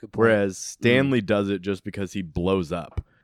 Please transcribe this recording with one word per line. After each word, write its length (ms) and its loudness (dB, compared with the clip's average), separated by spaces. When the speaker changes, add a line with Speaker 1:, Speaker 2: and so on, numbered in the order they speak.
Speaker 1:
Good 100 -18
point. 60 -6
Speaker 2:
Whereas 400 4
Stanley 640 0
Speaker 3:
Mm. 40 -10
Speaker 2:
does 220 0
it 140 -2
just 220 -6
because 280 -8
he 100 -6
blows 500 -2
up. 340 -8